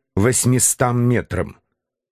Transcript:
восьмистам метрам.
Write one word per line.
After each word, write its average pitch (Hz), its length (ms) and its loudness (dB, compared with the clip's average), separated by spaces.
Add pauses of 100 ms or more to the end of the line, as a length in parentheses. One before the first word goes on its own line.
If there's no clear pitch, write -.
(140)
восьмистам 123 880 0
метрам. 95 560 -2 (540)